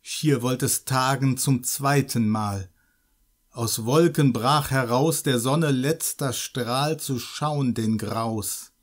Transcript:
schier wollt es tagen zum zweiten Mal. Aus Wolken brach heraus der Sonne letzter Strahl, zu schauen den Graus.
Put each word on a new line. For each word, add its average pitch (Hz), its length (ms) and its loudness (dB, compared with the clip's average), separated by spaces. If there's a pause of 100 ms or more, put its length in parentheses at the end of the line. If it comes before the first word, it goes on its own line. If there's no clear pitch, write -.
schier 143 400 0
wollt 127 220 0
es - 220 -2
tagen 131 520 2
zum 127 260 0
zweiten 135 680 0
Mal. 101 400 -2 (840)
Aus 117 340 -4
Wolken 151 460 4
brach 131 400 0
heraus 131 520 2
der 131 160 2
Sonne 143 320 2
letzter 139 600 -2
Strahl, 131 680 -4
zu 131 200 -4
schauen 143 540 -2
den 110 240 0
Graus. 107 760 -6 (120)